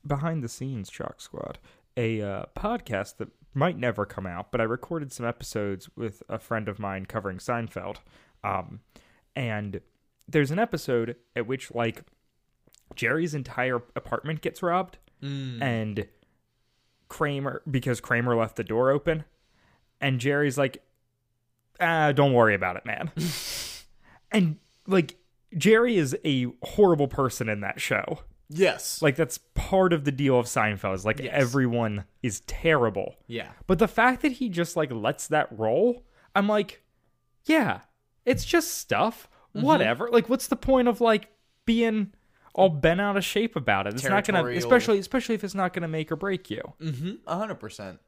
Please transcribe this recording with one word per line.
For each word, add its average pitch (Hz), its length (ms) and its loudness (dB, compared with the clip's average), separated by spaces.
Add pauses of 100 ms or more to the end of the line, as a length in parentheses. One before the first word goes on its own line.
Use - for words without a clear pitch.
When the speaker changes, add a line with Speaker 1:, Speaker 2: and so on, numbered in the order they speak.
Speaker 1:
behind 143 380 -4
the 117 60 -6
scenes, 123 400 -8
Chalk - 320 -12
Squad, - 380 -12 (360)
a, 113 260 -2
uh, 98 240 -6 (100)
podcast 151 640 -6
that - 120 -10 (240)
might 160 240 0
never 107 280 -2
come 98 200 -10
out, 90 260 -10
but 120 100 0
I - 20 2
recorded 135 480 -6
some 120 160 -10
episodes 101 680 -6
with 110 340 -10
a 107 100 -6
friend 110 280 -6
of 101 120 -8
mine 95 260 -8
covering 98 320 -6
Seinfeld, 107 600 -6 (460)
um, 98 360 -6 (560)
and 104 460 -6 (460)
there's 143 240 2
an 165 80 -2
episode 123 580 -2 (180)
at 120 100 -4
which, 131 300 -8
like, 117 280 -2 (920)
Jerry's 151 400 0
entire 127 480 -2 (120)
apartment - 460 -6
gets - 220 -6
robbed, 180 340 -2 (240)
Speaker 2:
Mm. 135 400 -8
Speaker 1:
and 110 460 -2 (1000)
Kramer, 139 600 -4
because 131 300 0
Kramer 120 360 2
left 113 200 0
the 113 80 -4
door 120 280 2
open, 156 340 0 (760)
and 131 220 0
Jerry's 139 360 2
like, 135 260 -2 (960)
"Ah, 165 320 4
don't 139 220 4
worry 113 220 8
about 92 220 -2
it, - 80 -12
man." 113 300 -6
Speaker 2:
<laughs> 160 60 -4 (1120)
Speaker 1:
And, 175 260 2 (280)
like, 185 300 2 (420)
Jerry 220 400 6
is 147 180 2 (100)
a 127 220 2 (140)
horrible 170 460 6
person 127 420 -2
in 104 120 -2
that 101 200 -8
show. - 380 -2 (300)
Speaker 2:
Yes. 156 520 0
Speaker 1:
Like, 147 160 4
that's 160 200 -2 (180)
part 185 380 4
of 151 120 0
the 143 60 2
deal 131 280 2
of 113 80 0
Seinfeld, 104 480 0
is, 92 100 -8
like, 107 140 0
Speaker 2:
Yes. - 140 -8
Speaker 1:
everyone 120 720 0 (180)
is 110 180 -4
terrible. 117 760 0 (120)
Speaker 2:
Yeah. 113 240 -10 (160)
Speaker 1:
But 180 120 2
the 214 80 6
fact 247 340 2
that 277 120 2
he 247 160 -4
just, 170 280 -4
like, 151 140 -2
lets 113 360 -4
that 151 240 2
roll, 131 540 0 (300)
I'm 202 140 2
like, 208 340 -2 (600)
"Yeah, 220 360 2 (440)
it's 254 200 2
just 330 300 0
stuff. - 540 -2 (260)
Speaker 2:
Mm-hmm. 247 100 0
Speaker 1:
Whatever." 233 440 2
Like, 226 200 4
what's 262 180 0
the 262 100 0
point 254 320 4
of, 208 120 -2
like, 226 280 2 (360)
being 226 480 2 (400)
all 190 160 6
bent 160 300 2
out 202 180 0
of 185 60 0
shape - 320 -2
about 104 320 2
it? 104 60 -4
It's 127 100 -6
not 196 220 2
gonna, 190 140 2
Speaker 2:
Territorial. 123 180 0
Speaker 1:
especially, 226 420 4
especially 233 360 -2
if 202 100 -6
it's 185 100 -8
not 185 180 0
gonna 170 140 -4
make 160 240 -4
or 160 60 -2
break 196 320 -4
you. - 120 -6 (200)
Speaker 2:
Mm-hmm. 160 300 -6 (160)
A 165 100 -4
hundred 208 240 -6
percent. 98 460 -14